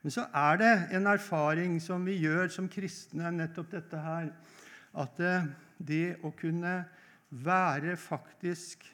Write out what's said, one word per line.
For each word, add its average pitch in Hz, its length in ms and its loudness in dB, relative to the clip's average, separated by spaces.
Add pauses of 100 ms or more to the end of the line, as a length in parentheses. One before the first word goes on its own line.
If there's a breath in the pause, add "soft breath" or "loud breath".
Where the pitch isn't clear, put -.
Men 147 100 -2
så 240 160 -4
er 147 320 4
det 226 100 10 (220)
en 196 160 4
erfaring 170 720 2
som 180 240 -4
vi 190 160 -2
gjør 165 320 2
som 185 160 -4
kristne, 170 640 -6
nettopp 165 400 -6
dette 160 300 -8
her, 160 260 -4 (640 loud breath)
at, 147 260 -6
eh, 175 300 2 (280 loud breath)
det 165 480 -2
å 151 80 -6
kunne 170 420 -2 (640 loud breath)
være 165 600 2
faktisk - 960 -8